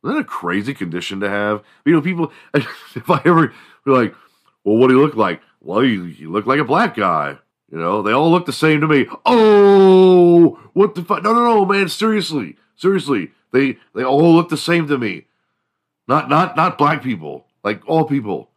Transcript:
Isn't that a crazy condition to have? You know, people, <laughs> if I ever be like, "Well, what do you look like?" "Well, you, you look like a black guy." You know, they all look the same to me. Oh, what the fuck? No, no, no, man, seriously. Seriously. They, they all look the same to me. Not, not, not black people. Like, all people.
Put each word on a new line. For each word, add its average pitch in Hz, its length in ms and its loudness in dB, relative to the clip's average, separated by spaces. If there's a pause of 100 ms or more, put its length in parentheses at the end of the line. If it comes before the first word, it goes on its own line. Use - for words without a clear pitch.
Isn't 262 120 -4
that 302 60 -4
a - 40 -6
crazy 101 480 -6
condition 90 480 -10
to 101 80 -6
have? 104 340 -4 (220)
You 151 80 0
know, 160 80 2
people, 170 300 -6 (120)
<laughs> - 100 -20
if - 560 -8
I 156 160 0
ever 165 280 2 (320)
be 139 60 0
like, 123 240 0 (480)
"Well, 107 140 0
what 127 100 4
do 131 80 4
you 131 60 6
look 147 140 0
like?" 95 260 -4 (200)
"Well, 92 220 -2
you, 104 200 -2
you 78 280 -16
look 98 140 -6
like 131 140 -2
a 151 60 -2
black 170 300 -2
guy." 78 420 -4 (340)
You 80 80 -12
know, 92 220 -4
they 101 100 -2
all 147 180 0
look - 160 0
the 143 60 -8
same 156 300 0
to 156 60 -2
me. 143 200 0 (180)
Oh, 190 1300 6 (140)
what 202 200 0
the 180 100 -12
fuck? 180 200 -6
No, 214 100 0
no, 240 100 0
no, 226 220 2
man, 196 220 -2
seriously. 160 680 -6 (180)
Seriously. 143 560 -2 (220)
They, 131 240 0 (180)
they 113 80 -6
all 156 320 4
look 170 140 2
the 156 80 -6
same 165 320 -2
to 143 80 0
me. 104 300 -8 (840)
Not, 147 160 -2
not, 160 300 -2
not 170 200 -2
black 147 240 -2
people. 78 460 -10 (160)
Like, 101 240 -8
all 160 160 0
people. 107 540 -6